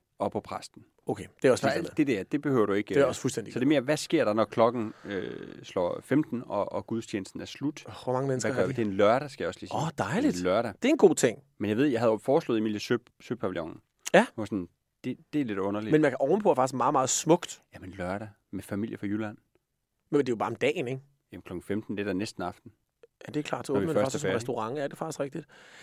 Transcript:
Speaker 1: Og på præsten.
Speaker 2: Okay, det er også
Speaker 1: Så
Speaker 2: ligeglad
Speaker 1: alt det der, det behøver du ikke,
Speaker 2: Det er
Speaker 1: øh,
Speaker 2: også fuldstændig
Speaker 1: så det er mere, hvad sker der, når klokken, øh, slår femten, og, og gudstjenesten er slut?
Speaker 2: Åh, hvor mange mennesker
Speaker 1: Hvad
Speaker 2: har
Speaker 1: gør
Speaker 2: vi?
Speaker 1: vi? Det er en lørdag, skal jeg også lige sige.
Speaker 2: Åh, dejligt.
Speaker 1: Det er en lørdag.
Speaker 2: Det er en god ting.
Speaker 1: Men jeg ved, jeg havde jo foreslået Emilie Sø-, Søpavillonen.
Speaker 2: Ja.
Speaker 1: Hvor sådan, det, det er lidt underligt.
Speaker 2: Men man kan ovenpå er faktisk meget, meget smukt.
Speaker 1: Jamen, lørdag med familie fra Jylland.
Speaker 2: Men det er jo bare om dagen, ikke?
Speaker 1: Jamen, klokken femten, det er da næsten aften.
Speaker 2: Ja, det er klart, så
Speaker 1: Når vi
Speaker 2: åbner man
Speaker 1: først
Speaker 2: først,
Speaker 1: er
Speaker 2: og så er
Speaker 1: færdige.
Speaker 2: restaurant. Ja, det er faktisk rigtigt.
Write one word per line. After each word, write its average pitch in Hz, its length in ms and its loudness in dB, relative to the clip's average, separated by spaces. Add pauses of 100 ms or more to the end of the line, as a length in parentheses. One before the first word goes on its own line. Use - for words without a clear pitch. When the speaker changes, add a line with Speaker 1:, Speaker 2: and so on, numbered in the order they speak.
(200)
Speaker 1:
Og 104 120 0
på 107 80 -4
præsten. - 440 -12 (220)
Speaker 2:
Okay, 127 200 -6 (160)
det 139 60 6
er 127 40 8
også 110 100 4
Speaker 1:
Så 135 60 2
Speaker 2:
ligeglad - 220 -2
Speaker 1:
alt - 80 -18
det 147 100 4
der, 104 160 2
det 143 180 -4
behøver 135 240 4
du 98 80 2
ikke, 104 160 0
Speaker 2:
Det 135 80 2
er 139 60 6
Speaker 1:
øh, 135 60 4
Speaker 2:
også - 120 -6
fuldstændig 110 320 -4
Speaker 1:
så 120 60 -4
det 127 60 2
er 143 40 4
mere, 147 120 4
hvad 147 160 0
sker 147 280 2
der, 107 80 2
når 110 120 4
klokken, 117 480 2 (120)
øh, 90 260 -4 (320)
slår - 400 -2
femten, - 420 0
og, 101 260 -4
og 104 160 -6
gudstjenesten 110 540 -6
er 92 40 -10
slut? 143 420 -8
Speaker 2:
Åh, 104 60 -14 (100)
hvor 127 100 -2
mange 131 140 0
mennesker 123 220 -2
Speaker 1:
Hvad 101 60 -2
Speaker 2:
har 120 60 0
Speaker 1:
gør 92 60 0
Speaker 2:
vi? - 60 -4
Speaker 1:
vi? - 20 -6
Det 113 120 0
er 101 40 -2
en 95 60 -4
lørdag, 120 340 4
skal - 120 -8
jeg 85 40 -2
også 92 120 -8
lige - 100 -14
sige. - 120 -4
Speaker 2:
Åh, 160 60 -2 (100)
dejligt. 131 260 0 (100)
Speaker 1:
Det 90 60 -4
er - 0 -
en 90 40 -4
lørdag. 101 380 2
Speaker 2:
Det - 40 -2
er - 80 2
en 294 40 0
god 180 180 8
ting. - 280 0 (160)
Speaker 1:
Men 104 100 -2
jeg 107 80 0
ved, 135 80 4
jeg 120 140 2
havde 117 120 4
jo 107 60 2
foreslået 131 400 0
Emilie 110 220 0
Sø-, 120 180 -2 (240)
Søpavillonen. 92 560 -6 (360)
Speaker 2:
Ja. 214 120 10 (100)
Speaker 1:
Hvor 107 100 -6
sådan, 92 220 -4 (360)
det, 127 140 -4 (160)
det 151 80 2
er 135 40 0
lidt 101 140 -4
underligt. 104 320 0
Speaker 2:
Men 156 100 6
man 143 100 4
kan 127 80 -6
ovenpå 180 320 2
er - 40 6
faktisk 131 220 2
meget, 127 160 2
meget 131 160 4
smukt. - 520 0 (120)
Speaker 1:
Jamen, 90 180 -14
lørdag 95 360 -4 (240)
med 95 120 -8
familie 104 340 -6
fra 107 100 -6
Jylland. 104 300 -4 (760)
Speaker 2:
Men 143 80 4
det 131 100 2
er - 20 2
jo 117 40 0
bare 101 140 -2
om 90 60 -6
dagen, 143 320 0
ikke? 131 140 -6 (300)
Speaker 1:
Jamen, 90 100 -14
klokken 87 220 -10
femten, 104 340 -6
det 101 60 -4
er - 40 -4
da 95 60 -2
næsten 92 300 -6
aften. 92 280 -10 (560)
Speaker 2:
Ja, - 40 -14
det 147 80 -4
er 151 40 -4
klart, 127 240 -4
så 147 60 -4
Speaker 1:
Når 135 60 2
vi 131 60 0
Speaker 2:
åbner - 80 0
man - 100 2
Speaker 1:
først 131 100 -2
Speaker 2:
først, - 0 -
Speaker 1:
er 113 40 -2
Speaker 2:
og 95 40 -6
så 101 60 -2
er - 20 0
Speaker 1:
færdige. 95 80 0
Speaker 2:
restaurant. 117 400 -6
Ja, 147 60 -6
det 143 80 -6
er - 60 -16
faktisk 160 220 -8
rigtigt. 143 260 -8 (380)